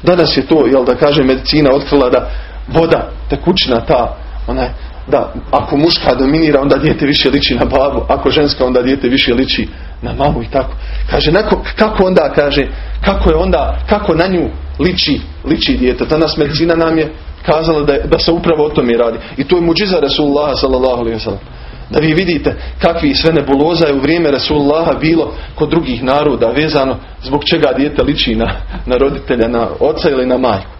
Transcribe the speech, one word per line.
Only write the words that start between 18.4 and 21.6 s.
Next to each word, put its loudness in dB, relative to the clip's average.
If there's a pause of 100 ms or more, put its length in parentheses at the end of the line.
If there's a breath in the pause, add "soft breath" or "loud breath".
o -2
tome 0
radi. 0 (200 loud breath)
I -4
to 2
je 2
muđiza 0
Resulullaha, 0
sallallahu 0
alejhi -4
ve -6
sellem. -6 (500 loud breath)